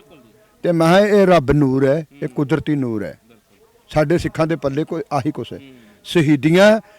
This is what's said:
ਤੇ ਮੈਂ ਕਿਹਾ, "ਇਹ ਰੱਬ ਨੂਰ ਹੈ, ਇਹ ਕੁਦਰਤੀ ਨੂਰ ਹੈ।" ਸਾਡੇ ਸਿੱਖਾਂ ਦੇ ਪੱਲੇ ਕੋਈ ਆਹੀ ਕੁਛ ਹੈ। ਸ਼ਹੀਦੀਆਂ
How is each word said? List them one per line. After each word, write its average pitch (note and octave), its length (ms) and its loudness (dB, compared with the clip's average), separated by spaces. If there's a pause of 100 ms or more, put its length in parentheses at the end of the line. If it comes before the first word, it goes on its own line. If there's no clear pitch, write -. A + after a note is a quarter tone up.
(640)
ਤੇ F3 100 -2
ਮੈਂ E3 160 2
ਕਿਹਾ, G3+ 320 4
"ਇਹ G3 60 4
ਰੱਬ E3 240 2
ਨੂਰ C#3 360 2
ਹੈ, D3 200 0 (160)
ਇਹ D#3 60 -6
ਕੁਦਰਤੀ D3+ 460 -4
ਨੂਰ A#2 300 -6
ਹੈ।" C#2 160 -14 (680)
ਸਾਡੇ D#3 300 0
ਸਿੱਖਾਂ D#3+ 280 -4
ਦੇ D#3+ 100 -4
ਪੱਲੇ C#3 280 -6
ਕੋਈ D#3+ 180 -10 (100)
ਆਹੀ C#3+ 180 -4
ਕੁਛ B2 220 -12
ਹੈ। F2+ 60 -16 (460)
ਸ਼ਹੀਦੀਆਂ E3+ 760 2 (180)